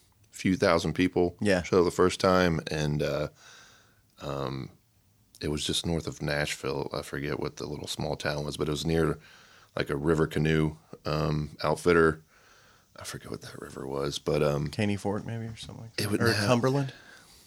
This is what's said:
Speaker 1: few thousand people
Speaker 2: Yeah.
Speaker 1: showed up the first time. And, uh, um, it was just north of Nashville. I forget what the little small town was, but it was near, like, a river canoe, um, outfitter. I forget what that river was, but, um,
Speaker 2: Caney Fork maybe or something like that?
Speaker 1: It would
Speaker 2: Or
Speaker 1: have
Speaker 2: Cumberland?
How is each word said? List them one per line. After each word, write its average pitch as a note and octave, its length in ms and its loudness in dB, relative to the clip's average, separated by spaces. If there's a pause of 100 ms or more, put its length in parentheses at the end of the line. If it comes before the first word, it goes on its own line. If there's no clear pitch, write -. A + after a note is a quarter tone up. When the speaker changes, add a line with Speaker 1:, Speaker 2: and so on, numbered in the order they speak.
(320)
Speaker 1:
few F#2 240 0
thousand E2+ 380 2
people F2 460 2
Speaker 2:
Yeah. F#2+ 220 4
Speaker 1:
showed G2 180 2
up E2+ 60 6
the F2+ 40 0
first F#2 300 2
time. F2+ 400 4 (100)
And, D2+ 320 0
uh, D2 260 -2 (920)
um, C2+ 500 -6 (720)
it D#2 80 -4
was D2 160 -2
just - 200 -2
north E2 220 -2
of C#2+ 160 -10
Nashville. D2 720 -4
I D2 80 -6
forget C#2+ 360 -6
what D2 180 -6
the C2+ 100 -10
little D2 200 -8
small D2+ 300 -4
town D2 300 -4
was, D2 100 -6
but D2+ 120 -2
it - 20 0
was D2+ 160 -4
near, D#2+ 320 2 (580)
like, - 140 -2
a D2 60 -2
river D#2 300 2
canoe, D#2 500 2 (280)
um, D2+ 580 -2
outfitter. D#2+ 600 4 (760)
I - 60 -14
forget - 260 -12
what A1 120 -10
that - 180 -16
river C#2 260 -10
was, C#2 320 -4
but, D2+ 240 2
um, D2 260 2
Speaker 2:
Caney G#2 280 0
Fork G2+ 300 -4
maybe A#2 180 -8
or A2+ 120 -12
something G#2 280 -14
like A2+ 120 -20
that? G#2 80 -4
Speaker 1:
It G#2 60 -2
would G#2+ 120 0
Speaker 2:
Or A#2 100 6
Speaker 1:
have G#2 140 2
Speaker 2:
Cumberland? C3 460 2 (540)